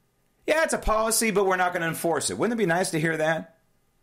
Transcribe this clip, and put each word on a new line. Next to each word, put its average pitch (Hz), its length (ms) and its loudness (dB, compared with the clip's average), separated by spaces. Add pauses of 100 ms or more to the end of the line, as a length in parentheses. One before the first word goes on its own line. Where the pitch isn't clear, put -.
(460)
Yeah, 311 180 2
it's 254 100 0
a 214 40 -2
policy, 220 520 0
but 196 160 2
we're 190 100 2
not 180 160 0
gonna 170 160 -2
enforce 160 400 -2
it. - 80 -4
Wouldn't 214 220 -2
it 226 40 0
be 190 40 2
nice 175 240 0
to 160 100 -2
hear 160 160 0
that? 160 400 -2 (460)